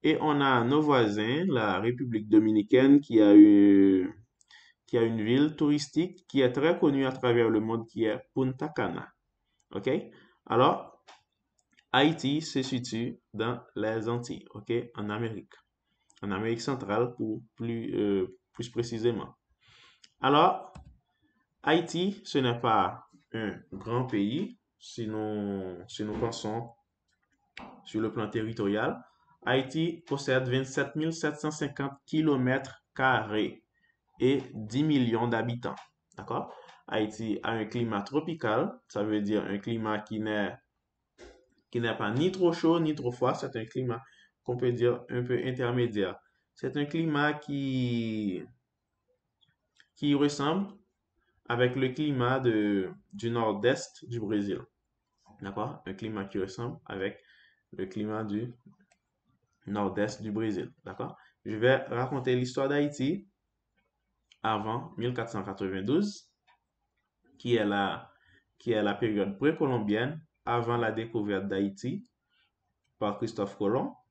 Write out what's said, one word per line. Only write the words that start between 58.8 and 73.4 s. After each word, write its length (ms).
nord-est 560
du 80
Brésil. 420
D'accord ? 320
Je 120
vais 300
raconter 500
l'histoire 320
d'Haïti 580
avant 520
mille 160
quatre 180
cent 120
quatre-vingt-douze, 880
qui 180
est 100
la, 440
qui 160
est 100
la 120
période 420
précolombienne 880
avant 320
la 140
découverte 560
d'Haïti 600
par 200
Christophe 400